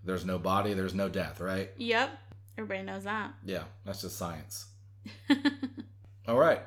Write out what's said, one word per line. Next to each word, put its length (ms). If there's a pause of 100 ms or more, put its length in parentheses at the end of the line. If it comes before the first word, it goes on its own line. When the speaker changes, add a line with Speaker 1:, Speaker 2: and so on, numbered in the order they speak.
Speaker 1:
There's 220
no 120
body, 360
there's 200
no 160
death, 300
right? 380
Speaker 2:
Yep. 420 (380)
Everybody 260
knows 220
that. 280 (100)
Speaker 1:
Yeah, 200 (200)
that's 180
just 160
science. 480 (600)
Speaker 2:
<laughs> 1000
Speaker 1:
All 100
right. 300